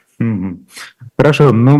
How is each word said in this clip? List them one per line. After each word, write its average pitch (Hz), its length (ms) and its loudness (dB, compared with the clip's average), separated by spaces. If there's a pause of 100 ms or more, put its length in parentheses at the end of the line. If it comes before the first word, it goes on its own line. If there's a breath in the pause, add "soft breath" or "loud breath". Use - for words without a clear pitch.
(180)
Мгм. 98 480 -8 (520 loud breath)
Хорошо, 143 340 2
ну, 127 280 2